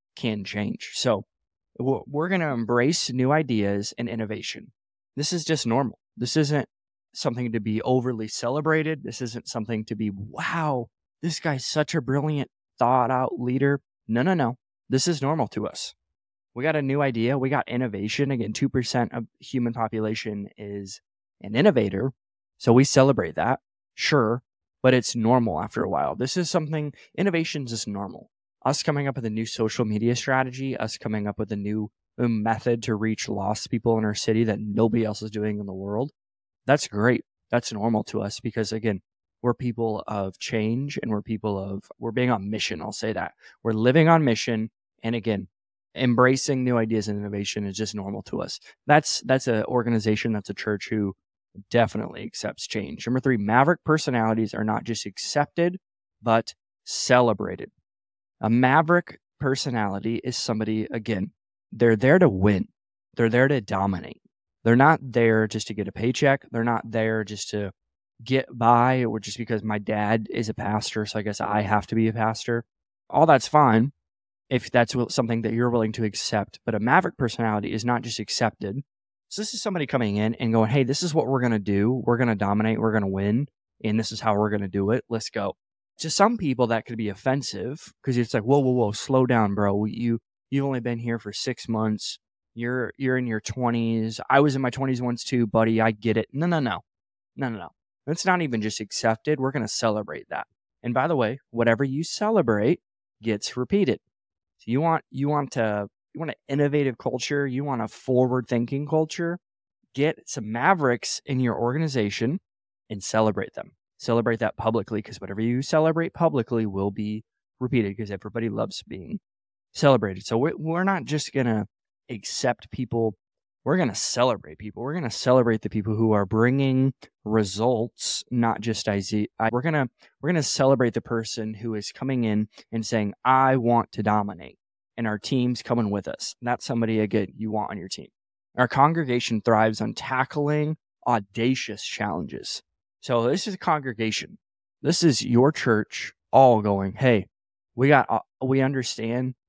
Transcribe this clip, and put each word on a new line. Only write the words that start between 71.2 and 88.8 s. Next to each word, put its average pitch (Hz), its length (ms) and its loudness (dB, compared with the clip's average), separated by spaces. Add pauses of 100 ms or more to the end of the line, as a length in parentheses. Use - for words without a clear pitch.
guess 101 180 -6
I 104 200 0
have 101 260 0
to 110 80 -4
be 113 120 4
a 110 60 -2
pastor. 117 500 -2 (460)
All 151 160 4
that's 143 220 6
fine 131 440 6 (580)
if 127 220 -2
that's 120 220 2
wi-, 120 160 -2
something 117 320 -2
that 110 120 -2
you're 120 180 2
willing 110 220 2
to 117 100 -4
accept. - 600 -4
But 110 120 -2
a 104 40 -2
maverick - 380 2
personality 110 560 -2
is 110 100 -4
not 120 200 0
just 113 160 -6
accepted. 110 640 -4 (460)
So 202 120 -8
this 214 120 -6
is 220 80 -8
somebody 180 260 -2
coming 107 300 0
in 110 180 0
and 113 160 -2
going, 113 180 4
"Hey, 135 140 4
this 135 180 -2
is 160 140 -2
what 127 100 2
we're 127 160 0
gonna 117 160 2
do. 104 480 0
We're 120 120 4
gonna 120 180 2
dominate. 107 440 0
We're 110 140 2
gonna 104 140 2
win. 101 400 0 (360)
And 110 160 0
this 110 120 -4
is 110 80 -10
how 107 160 2
we're 104 160 2
gonna 101 160 -2
do 98 240 0
it. 127 180 0
Let's 113 220 -6
go." 101 240 -4 (440)
To 160 120 -6
some 226 260 2
people, 127 300 0
that 113 180 -2
could 120 120 -8
be 107 120 -4
offensive 123 840 -4 (100)
'cause 127 140 -2
it's 120 180 0
like, 110 80 -2
"Whoa, 139 160 4
whoa, 127 140 2
whoa, 113 180 0